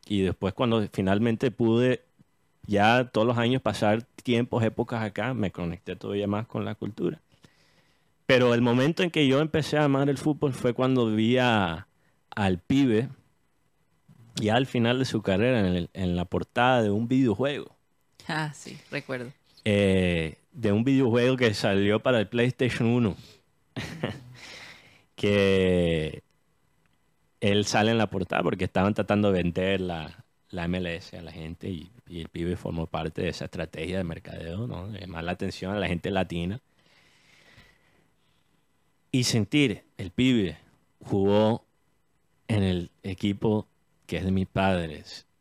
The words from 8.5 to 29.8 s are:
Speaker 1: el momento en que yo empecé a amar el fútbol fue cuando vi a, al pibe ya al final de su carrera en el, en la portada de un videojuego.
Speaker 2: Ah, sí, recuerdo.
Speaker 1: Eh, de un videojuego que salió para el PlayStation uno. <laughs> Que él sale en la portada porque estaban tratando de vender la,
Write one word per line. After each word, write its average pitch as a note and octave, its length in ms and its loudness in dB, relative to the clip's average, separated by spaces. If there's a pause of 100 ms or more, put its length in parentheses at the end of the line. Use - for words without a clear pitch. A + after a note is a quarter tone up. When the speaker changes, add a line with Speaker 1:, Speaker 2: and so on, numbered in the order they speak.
Speaker 1:
el A#2+ 80 2
momento B2+ 400 2
en F3 80 0
que D3+ 180 2
yo C3 120 4
empecé D3+ 380 0
a D3+ 80 4
amar C#3 240 2
el C3+ 100 0
fútbol D3 340 0
fue B2 200 0
cuando B2+ 400 2
vi A2+ 240 2
a, G2+ 500 2 (480)
al F#2+ 220 2
pibe C3+ 520 2 (1300)
ya G#2+ 200 2
al C3 100 4
final A#2+ 340 0
de C3 60 0
su A2+ 160 -2
carrera A2 380 2
en G2 80 2
el, F2+ 260 -2
en F2+ 220 -2
la F2 100 -2
portada A#2+ 560 0
de G#2 80 2
un A2+ 180 0
videojuego. B2+ 680 0 (520)
Speaker 2:
Ah, D#3 280 -4
sí, - 220 -16 (120)
recuerdo. C3 420 -8 (320)
Speaker 1:
Eh, F#2 760 2 (140)
de A2 200 -2
un G#2+ 120 2
videojuego B2+ 540 2
que A#2 160 4
salió G2+ 480 2
para B2+ 180 2
el G2+ 80 -2
PlayStation A#2+ 600 0
uno. A#2 280 2 (600)
<laughs> - 500 -8 (880)
Que F#2 1080 2 (1200)
él G#2 260 2
sale A2 260 2
en A#2 60 2
la G#2+ 120 2
portada - 340 -2
porque F#2 220 -2
estaban G2 280 0
tratando G#2 380 2
de F2+ 120 2
vender F#2 360 -2
la, E2 460 -8 (240)